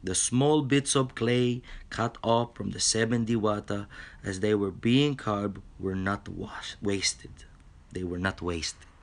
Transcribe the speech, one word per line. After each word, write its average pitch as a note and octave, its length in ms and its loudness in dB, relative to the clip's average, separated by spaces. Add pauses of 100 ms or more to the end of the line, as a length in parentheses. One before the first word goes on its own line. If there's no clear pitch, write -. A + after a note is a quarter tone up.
the F#2 100 -4
small D3 460 4
bits C#3 340 2
of C3 200 2
clay B2 480 2 (260)
cut A#2 340 -2
off A#2 320 2
from G2 180 -6
the G2 80 -6
seven A2+ 440 2
Diwata G#2 640 0 (360)
as F#2+ 180 -4
they G#2+ 140 4
were G2+ 160 2
being C3 460 4
carved G2+ 460 -2 (180)
were F#2+ 140 -2
not G2 340 -2
wash-, F#2 540 -10
wasted. - 500 -2 (580)
They F#2 140 -6
were F2+ 140 -4
not F#2 240 -2
wasted. E2+ 440 -4 (160)